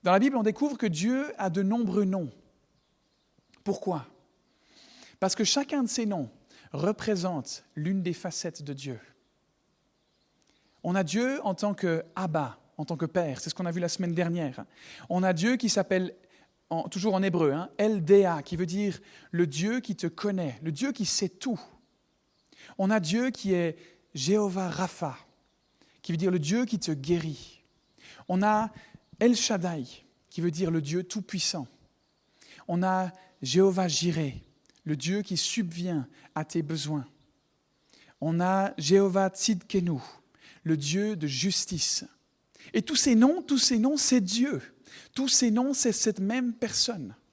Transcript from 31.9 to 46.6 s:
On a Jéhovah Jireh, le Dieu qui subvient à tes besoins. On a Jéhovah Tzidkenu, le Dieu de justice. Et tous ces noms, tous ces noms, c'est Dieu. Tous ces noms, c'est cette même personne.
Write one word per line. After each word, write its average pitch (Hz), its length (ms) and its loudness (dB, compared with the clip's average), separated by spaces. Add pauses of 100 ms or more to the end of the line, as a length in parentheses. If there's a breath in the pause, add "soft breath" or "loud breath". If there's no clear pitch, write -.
On 175 140 0
a 185 280 0 (300 loud breath)
Jéhovah 180 480 4
Jireh, 156 520 -2 (440)
le 151 100 -2
Dieu 175 280 -2
qui 185 120 -4
subvient 170 680 -2 (300 loud breath)
à 156 100 -4
tes 170 160 -2
besoins. 147 440 -4 (1160 soft breath)
On 165 180 0
a 190 380 2
Jéhovah 190 520 4
Tzidkenu, 175 720 0 (640 loud breath)
le 160 140 2
Dieu 190 400 -2
de 151 100 -4
justice. 147 760 -2 (680 loud breath)
Et 220 80 2
tous 277 140 -4
ces 247 200 4
noms, 285 260 6
tous 277 160 0
ces 240 200 2
noms, 269 200 2
c'est 254 240 4
Dieu. 214 400 0 (520 loud breath)
Tous 269 140 -2
ces 240 240 4
noms, 254 220 2
c'est 247 180 2
cette 202 300 0
même 240 320 -2
personne. 196 600 -4 (200)